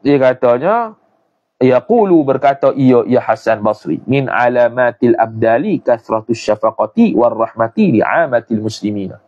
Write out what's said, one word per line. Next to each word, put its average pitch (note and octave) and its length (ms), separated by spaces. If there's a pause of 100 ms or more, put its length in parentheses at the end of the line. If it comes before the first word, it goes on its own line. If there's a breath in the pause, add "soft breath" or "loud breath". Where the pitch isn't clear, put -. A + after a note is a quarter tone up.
Dia C#3+ 160
katanya, C3 800 (640)
yaqulu, E3+ 640
berkata C#3 480
ia, B2+ 320
ia B2 160
Hasan A2 440
Basri, F#2+ 400
"Min C3 260
alamatil A#2+ 880
abdali A2+ 640
kasratus A2+ 560
syafaqati A2 800
war A#2 160
rahmati A2+ 640
li G2+ 40
amatil A#2 600
muslimina." G#2 680